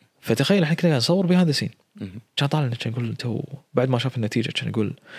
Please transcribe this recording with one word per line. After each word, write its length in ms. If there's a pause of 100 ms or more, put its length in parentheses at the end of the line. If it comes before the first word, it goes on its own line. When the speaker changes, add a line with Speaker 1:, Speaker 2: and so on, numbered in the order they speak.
(220)
Speaker 1:
فتخيل 400
احنا 120
كنا 160
قاعد 100
نصور 260
behind 280
the 40
scene. 160 (260)
Speaker 2:
مهم. 200 (160)
Speaker 1:
كان 120
طالع 180
لنا، 80
كان 180
يقول: 160
"انتوا"، 320 (340)
بعد 140
ما 100
شاف 180
النتيجة 340
كان 180
يقول: 260 (240)